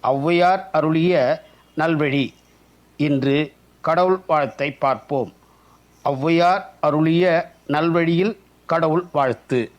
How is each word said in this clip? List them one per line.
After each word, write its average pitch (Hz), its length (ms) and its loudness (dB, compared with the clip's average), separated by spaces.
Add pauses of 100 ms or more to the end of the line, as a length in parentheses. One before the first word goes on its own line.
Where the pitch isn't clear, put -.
ஔவையார் 170 580 2 (120)
அருளிய 160 680 0 (320)
நல்வழி. 151 600 -2 (640)
இன்று 143 560 0 (280)
கடவுள் 185 480 0
வாழ்த்தை 143 500 -2
பார்ப்போம். 131 540 -4 (720)
ஔவையார் 165 580 0 (180)
அருளிய 160 720 0 (140)
நல்வழியில் 170 720 0 (300)
கடவுள் 165 460 0
வாழ்த்து. 127 680 -2